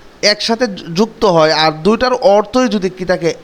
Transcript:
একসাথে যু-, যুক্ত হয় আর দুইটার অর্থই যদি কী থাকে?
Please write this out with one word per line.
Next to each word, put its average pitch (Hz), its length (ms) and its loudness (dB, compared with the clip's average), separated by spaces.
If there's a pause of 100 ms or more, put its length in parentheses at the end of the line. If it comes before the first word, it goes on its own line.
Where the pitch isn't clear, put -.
(220)
একসাথে 220 440 -2
যু-, 170 280 -10
যুক্ত 220 300 -2
হয় 165 280 4
আর 156 200 0
দুইটার 220 420 0
অর্থই 214 540 2
যদি 190 220 -2
কী 185 140 -12
থাকে? 165 400 -2